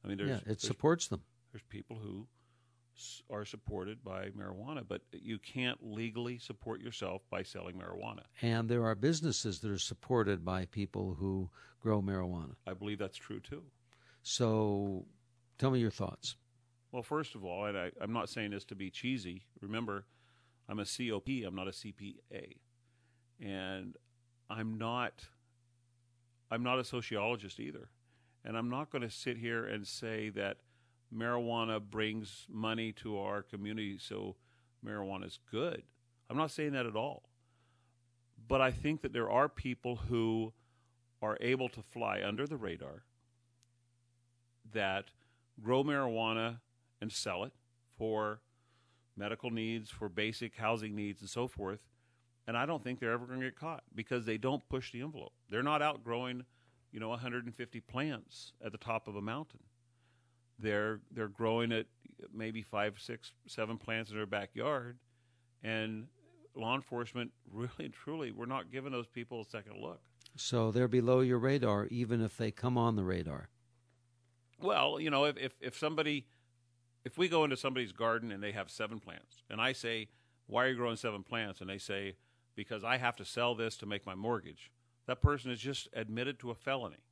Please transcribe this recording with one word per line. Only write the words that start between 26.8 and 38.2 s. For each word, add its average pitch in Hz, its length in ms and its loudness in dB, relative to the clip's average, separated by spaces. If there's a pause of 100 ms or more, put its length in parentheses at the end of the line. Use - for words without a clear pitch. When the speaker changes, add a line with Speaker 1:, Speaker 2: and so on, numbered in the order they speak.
Speaker 1:
sociologist 107 720 -2
either. - 300 -10 (560)
And 110 100 -4
I'm 117 140 -2
not 139 200 -4
gonna 120 200 -4
sit 120 280 -4
here 117 280 -2
and 104 200 -4
say 110 440 -4
that 98 300 -2 (540)
marijuana 117 680 2
brings 107 680 -2
money 110 440 -2
to 107 260 -4
our 101 220 0
community, 104 580 -4
so 101 380 -6 (480)
marijuana 98 400 -4
is - 140 -10 (120)
good. 143 320 -2 (460)
I'm 120 80 -2
not 156 140 2
saying 151 220 0
that 127 120 0
at 110 100 -4
all. 131 280 0 (1200)